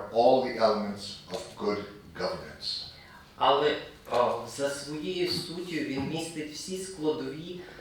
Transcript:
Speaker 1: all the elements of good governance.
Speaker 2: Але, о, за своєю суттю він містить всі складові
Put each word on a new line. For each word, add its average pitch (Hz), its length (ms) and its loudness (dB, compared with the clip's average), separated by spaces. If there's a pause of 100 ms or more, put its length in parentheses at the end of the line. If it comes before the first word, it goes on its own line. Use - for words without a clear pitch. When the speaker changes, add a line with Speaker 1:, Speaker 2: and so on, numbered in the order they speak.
(140)
Speaker 1:
all 123 300 8
the 117 140 -2
elements 104 480 2 (280)
of 92 80 -4 (160)
good 104 260 0 (360)
governance. - 640 -4 (500)
Speaker 2:
Але, 139 400 6 (360)
о, 120 360 2
за 139 220 -2
своєю 170 600 -2
суттю 170 440 -4
він 135 340 0
містить 156 440 -4
всі 185 240 -6
складові 156 840 -4 (220)